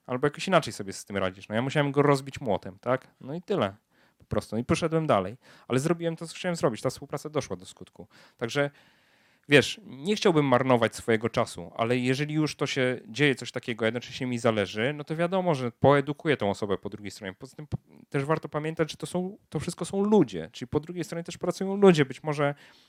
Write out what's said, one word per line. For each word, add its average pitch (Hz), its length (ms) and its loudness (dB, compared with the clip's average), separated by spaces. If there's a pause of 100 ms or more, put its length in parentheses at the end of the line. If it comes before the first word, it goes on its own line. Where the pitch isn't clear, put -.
albo 127 200 0
jakoś - 220 -4
inaczej 156 240 4
sobie 98 200 -8
z - 120 -14
tym 101 120 -6
radzisz. 95 320 -4
No, 107 60 -4
ja 113 80 2
musiałem 143 300 0
go 143 100 2
rozbić 139 380 0
młotem, 98 400 -4
tak? 127 260 -2 (140)
No 135 140 -12
i 180 80 -10
tyle. 113 320 -2 (440)
Po - 60 -20
prostu. - 320 -4
No 113 40 -2
i 123 40 -4
poszedłem 160 420 0
dalej. 107 300 2 (320)
Ale 131 100 2
zrobiłem 165 380 -2
to, 170 100 -12
co - 80 -14
chciałem 175 220 -4
zrobić. 131 260 0
Ta 131 80 -2
współpraca - 380 -10
doszła 139 280 -6
do 92 100 -14
skutku. - 400 -20 (300)
Także, 143 340 -2 (760)
wiesz, 143 360 6
nie 147 320 -4
chciałbym 156 300 4
marnować 123 500 4
swojego 113 320 0
czasu, 90 480 -4
ale 117 220 0
jeżeli 131 360 -2
już 151 220 -2
to 143 100 -4
się 127 400 -2
dzieje, 127 280 2
coś 117 180 -12
takiego, 117 320 -4
a - 20 4
jednocześnie 120 400 -4
mi 123 120 -2
zależy, 110 540 0
no 147 120 -10
to 156 120 -8
wiadomo, 175 380 0
że 127 180 -4
poedukuję 143 640 4
tą 101 140 0
osobę 98 280 -2
po - 100 -10
drugiej 101 220 -14
stronie. 95 220 -10
Poza - 240 -18
tym 151 100 -14
po-, - 120 -6 (300)
też 139 160 -2
warto 156 240 -2
pamiętać, 156 420 -4
że - 60 -14
to - 100 -10
są, 185 320 -4 (100)
to 156 120 -6
wszystko - 240 -6
są 196 200 -2
ludzie, 135 480 4
czyli - 160 -12
po 147 120 0
drugiej 165 240 -8
stronie 170 200 -8
też - 140 -14
pracują 190 380 -4
ludzie. 185 280 8
Być 127 180 -10
może 143 320 0 (340)